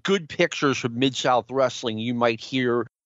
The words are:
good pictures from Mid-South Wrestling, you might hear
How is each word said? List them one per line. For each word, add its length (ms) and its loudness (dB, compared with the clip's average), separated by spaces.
good 260 0
pictures 500 0
from 200 -4
Mid-South 520 2
Wrestling, 480 -2
you 160 -4
might 260 2
hear 460 0